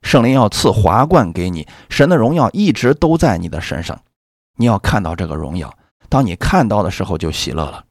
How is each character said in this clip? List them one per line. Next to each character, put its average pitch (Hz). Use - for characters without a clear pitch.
圣 123
灵 127
要 127
赐 -
华 104
冠 147
给 90
你， 80
神 143
的 180
荣 127
耀 139
一 196
直 123
都 160
在 131
你 85
的 78
身 80
上， -
你 117
要 113
看 -
到 82
这 85
个 76
荣 78
耀， -
当 -
你 87
看 170
到 104
的 87
时 92
候 90
就 80
喜 -
乐 78
了。 -